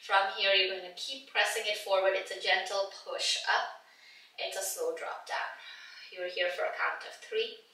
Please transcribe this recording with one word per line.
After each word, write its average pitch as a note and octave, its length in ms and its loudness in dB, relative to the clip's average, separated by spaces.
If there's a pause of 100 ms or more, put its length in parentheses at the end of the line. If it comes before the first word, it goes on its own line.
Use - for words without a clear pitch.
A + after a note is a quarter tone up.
From G3 340 4
here, G3 220 4
you're F#3+ 180 4
gonna F3+ 220 -10
keep - 320 -8
pressing G#3+ 400 4
it G#3 80 0
forward. F#3+ 400 4
It's - 160 -4
a - 80 -6
gentle G3 480 2 (160)
push - 320 0 (100)
up. - 380 0 (560)
It's - 160 -4
a - 80 -4
slow - 320 -2
drop - 320 -8
down. - 220 -4 (600)
You're F3+ 200 -4
here F3+ 180 2
for - 160 -2
a - 100 -2
count - 300 -2
of - 160 -12
three. A4+ 340 -2 (180)